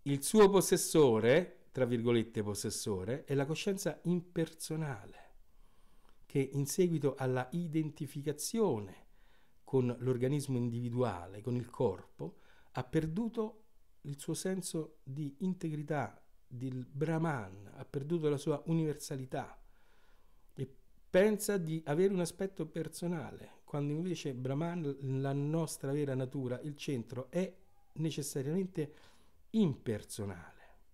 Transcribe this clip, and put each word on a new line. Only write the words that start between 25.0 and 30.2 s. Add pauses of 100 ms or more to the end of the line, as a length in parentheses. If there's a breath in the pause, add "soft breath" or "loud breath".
la
nostra
vera
natura,
il
centro,
è (380)
necessariamente (560 loud breath)
impersonale. (160)